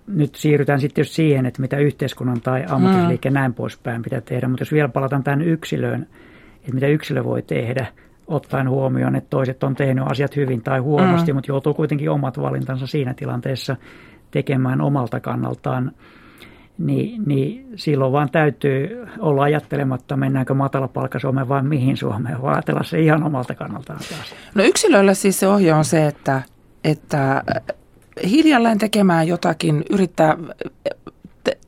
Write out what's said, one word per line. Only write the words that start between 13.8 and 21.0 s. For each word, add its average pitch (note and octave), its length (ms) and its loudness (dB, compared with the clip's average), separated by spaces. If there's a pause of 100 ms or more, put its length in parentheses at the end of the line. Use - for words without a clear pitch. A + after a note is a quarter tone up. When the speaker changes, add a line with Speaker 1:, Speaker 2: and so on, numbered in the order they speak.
Speaker 1:
tekemään C3+ 500 0
omalta C3+ 380 -2
kannaltaan, B2+ 720 -4 (840)
niin, E3 480 -2
niin D3 500 -4
silloin C3+ 360 -2
vaan C#3+ 200 0
täytyy D3+ 720 -2 (140)
olla C#3+ 240 2
ajattelematta, C#3 720 -2
mennäänkö C3+ 360 0
matalapalkka C3+ 640 -2